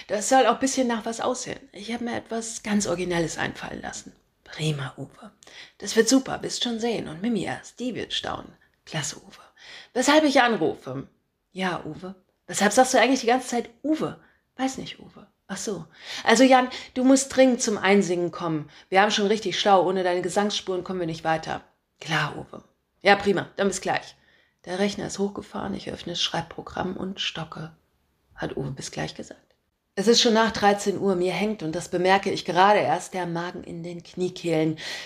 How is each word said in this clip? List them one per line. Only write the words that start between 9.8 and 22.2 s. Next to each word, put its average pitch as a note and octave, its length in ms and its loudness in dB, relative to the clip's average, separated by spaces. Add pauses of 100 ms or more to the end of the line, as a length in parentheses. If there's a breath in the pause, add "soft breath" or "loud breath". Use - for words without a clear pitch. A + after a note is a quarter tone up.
Weshalb C#4+ 280 6
ich C#4 160 4
anrufe?“ D#3+ 680 0 (460)
„Ja, F#3 320 -4
Uwe.“ F#3 280 -12 (320)
„Weshalb G3 260 0
sagst B3+ 220 4
du B3+ 60 4
eigentlich B3+ 220 4
die A3+ 60 -8
ganze B3+ 200 2
Zeit - 220 -4 (120)
Uwe?“ C#4 380 -2 (380 soft breath)
„Weiß C4 200 -4
nicht, - 220 -12
Uwe.“ - 260 -20 (220)
„Ach G3 100 -8
so. F3+ 280 -8 (380 loud breath)
Also A#3 200 8
Jan, B3+ 240 8 (260 loud breath)
du B3+ 100 -2
musst C4 320 6
dringend B3+ 280 6
zum G#3 160 -2
Einsingen F3+ 520 4
kommen. D#3+ 380 -4 (200 loud breath)
Wir F#3+ 120 4
haben G#3+ 80 4
schon G#3 160 2
richtig G3 340 0
Stau. F#3+ 280 6
Ohne F#3+ 160 0
deine F3+ 180 0
Gesangsspuren F#3 640 -2
kommen F#3 160 -6
wir F3 80 -4
nicht D#3+ 160 -8
weiter.“ D#3+ 380 -2 (380)
„Klar, D3+ 380 -4